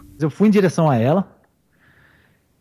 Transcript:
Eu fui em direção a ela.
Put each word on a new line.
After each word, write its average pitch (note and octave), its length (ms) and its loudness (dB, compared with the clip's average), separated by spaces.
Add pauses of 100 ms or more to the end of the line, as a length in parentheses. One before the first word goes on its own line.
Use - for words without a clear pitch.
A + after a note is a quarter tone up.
(200)
Eu D3+ 100 -4
fui G3 200 0
em - 20 4
direção F3 380 0
a B2+ 80 0
ela. D3+ 380 -2 (1300)